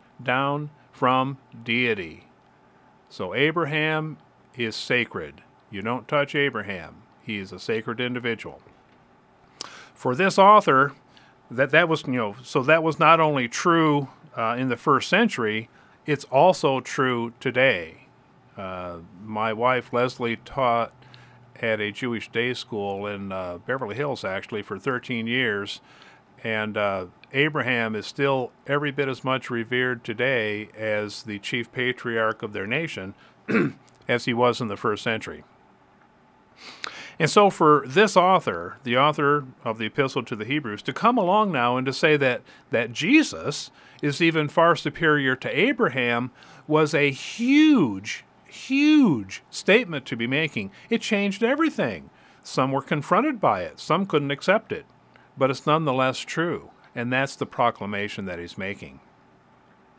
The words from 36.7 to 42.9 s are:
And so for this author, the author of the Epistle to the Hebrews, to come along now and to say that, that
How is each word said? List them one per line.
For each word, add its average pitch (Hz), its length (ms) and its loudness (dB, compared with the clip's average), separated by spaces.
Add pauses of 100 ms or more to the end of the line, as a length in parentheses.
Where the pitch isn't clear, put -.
And - 100 2
so 208 200 8
for 151 360 6
this 180 300 2
author, 143 680 2
the 120 140 0
author 147 480 2 (180)
of 113 140 -4
the 113 80 -4
Epistle 131 380 -2
to 117 120 -8
the 104 100 -8
Hebrews, 120 380 -6
to 135 100 -6
come 240 240 2
along 202 340 2
now 123 260 2
and 131 80 -2
to 135 80 -2
say 151 240 4
that, 127 240 0 (300)
that 117 220 -2